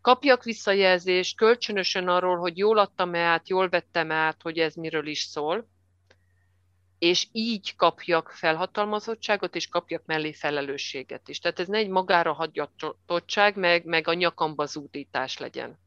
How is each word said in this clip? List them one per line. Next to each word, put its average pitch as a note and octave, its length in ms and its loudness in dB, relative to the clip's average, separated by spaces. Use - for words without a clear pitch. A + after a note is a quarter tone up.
Kapjak B3 420 4
visszajelzést F#3 920 2
kölcsönösen G3+ 720 2
arról, F3+ 300 2
hogy F3 200 -4
jól G#3+ 200 4
adtam-e F3+ 400 0
át, E3+ 300 0
jól F#3 200 2
vettem E3+ 420 -2
át, D#3 320 -2
hogy D#3+ 160 -6
ez D#3 160 0
miről D#3+ 320 -6
is D3+ 160 -8
szól, D#3+ 460 -4
és F3 340 2
így A3+ 440 -6
kapjak E3 540 0
felhatalmazottságot, G#3 1200 -2
és E3 140 -6
kapjak E3+ 380 -4
mellé D#3 260 -2
felelősséget C#3 960 -6
is. D3 100 -12
Tehát E3+ 220 -4
ez F3 60 -2
ne G3+ 120 -4
egy G#3+ 100 0
magára F#3 440 2
hagyatottság, E3 1200 -2
meg, F3 280 2
meg E3 240 -2
a E3+ 40 2
nyakamba D#3+ 540 0
zúdítás C#3 720 -8
legyen. B2+ 480 -10